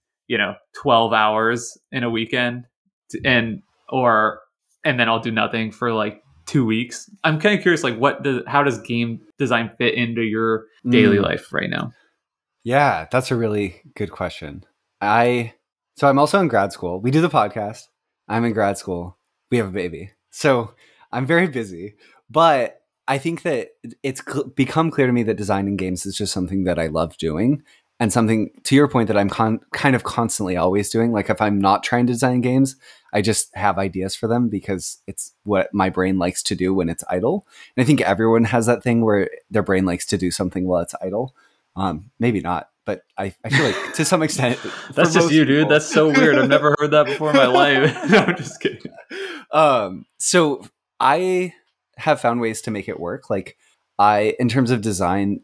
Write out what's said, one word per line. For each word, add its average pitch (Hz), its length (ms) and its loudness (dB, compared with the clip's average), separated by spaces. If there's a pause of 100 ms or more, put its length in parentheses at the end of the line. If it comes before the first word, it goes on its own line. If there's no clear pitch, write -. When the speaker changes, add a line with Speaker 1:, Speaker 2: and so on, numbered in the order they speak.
(280)
Speaker 1:
you 113 100 -2
know, 101 160 -2 (200)
twelve 117 380 2
hours 110 640 0 (140)
in 127 100 -4
a 120 80 -2
weekend 120 540 -2 (460)
t-, 110 140 -10
and, 117 380 0 (260)
or, 113 520 2 (440)
and 135 140 0
then 117 100 2
I'll 113 120 2
do 117 100 -4
nothing 110 400 -2
for, 117 220 -4
like, 107 280 -4 (260)
two 135 200 0
weeks. 113 420 -4 (140)
I'm 156 160 0
kinda 202 240 2
curious, 170 220 0
like, 120 120 -2
what 131 280 0
does, 135 220 -2
how 139 180 2
does 127 140 -2
game 117 420 -6 (180)
design 117 400 0
fit 120 160 0
into 117 280 -2
your 110 420 -2 (240)
daily 107 300 4
Speaker 2:
Mm. 98 60 2
Speaker 1:
life - 280 -6
right 92 180 -4
now? - 220 -6 (720)
Speaker 2:
Yeah, 117 460 0
that's 131 200 -2
a 131 60 0
really 104 460 -2 (120)
good 101 160 -6
question. 87 540 -10 (360)
I, 117 540 2 (420)
so 143 120 2
I'm 139 100 4
also 151 220 4
in 175 80 2
grad 101 240 0
school. 92 280 -8
We 120 100 -2
do 151 100 2
the 170 100 2
podcast. 107 520 -2 (460)
I'm 113 160 -2
in 117 80 0
grad 101 260 0
school. 87 400 -8 (320)
We 123 80 0
have 104 100 -2
a 92 40 -12
baby. 87 380 -8 (200)
So 123 440 0 (380)
I'm 127 140 -4
very 170 200 2
busy, 104 480 -8 (340)
but 151 520 2 (260)
I 139 120 -2
think 165 240 -6
that 131 260 -2 (340)
it's 131 260 -6
cl-, 139 200 -4
become 156 420 0
clear 143 160 0
to 123 60 2
me 120 100 2
that 107 140 -2
designing 98 400 -2
games 92 300 -6
is 98 100 -8
just 101 160 -4
something 92 320 -4
that 90 140 0
I 82 100 -2
love 80 300 -4
doing 95 440 0 (380)
and 110 120 0
something, 110 380 0 (140)
to - 100 0
your 143 140 6
point, 120 200 0
that 104 80 0
I'm 101 140 2
con-, 110 300 0 (120)
kind 139 240 0
of 110 60 -2
constantly 104 540 -4
always 92 340 0
doing. 117 220 0
Like, 104 180 -2
if 110 100 -2
I'm 104 200 0
not 98 240 2
trying 123 240 0
to 123 40 0
design 123 300 0
games, 131 340 2 (360)
I 104 100 0
just 104 340 -2
have 98 220 0
ideas 95 380 -4
for - 100 -6
them 117 240 0
because 98 560 -6
it's - 260 -12 (120)
what 101 280 0
my 95 160 2
brain 95 300 0
likes 90 240 -4
to - 140 -4
do 92 180 0
when 90 160 0
it's - 180 -10
idle. 120 380 -2 (300)
And 127 60 2
I 117 40 0
think 143 160 4
everyone 113 420 2
has 113 220 0
that 117 160 0
thing 117 200 2
where 104 280 2 (200)
their 104 120 0
brain 95 240 2
likes 87 200 -4
to 101 120 -2
do 90 140 -2
something 92 340 -4
while 90 160 0
it's - 180 -10
idle. 104 340 -6 (400)
Um, 92 440 -6
maybe 117 220 0
not, 82 280 -6 (160)
but 98 180 -8 (140)
I, 98 180 -6 (100)
I 113 60 -8
feel 139 160 2
like - 280 -6
to 156 100 -2
some 165 180 2
extent, 131 340 0
Speaker 1:
<laughs> - 20 -10
Speaker 2:
for - 340 -14
Speaker 1:
That's 160 220 2
just 170 120 4
Speaker 2:
most 151 60 0
Speaker 1:
you, 156 140 6
dude. 139 140 2
Speaker 2:
people. 156 100 2
Speaker 1:
That's 151 160 2
so 156 240 2
weird. 143 280 4
I've 143 120 2
never 147 280 4
heard 147 120 -2
that 151 160 4
before 151 240 -2
in 151 60 4
my 135 100 6
life. 135 580 4
<laughs> 285 60 0
No, 214 80 8
I'm 175 180 2
just - 240 -14
kidding. - 200 -6 (720)
Speaker 2:
Um, 127 540 2 (120)
so 160 480 2 (340)
I 180 540 0 (420)
have 151 240 0
found 120 200 0
ways 113 220 -2
to - 80 -8
make 101 180 -6
it 101 120 -8
work. 90 300 -8
Like, 98 260 -6 (420)
I, 104 400 4
in 123 120 2
terms 123 200 2
of 120 120 0
design, 98 600 -2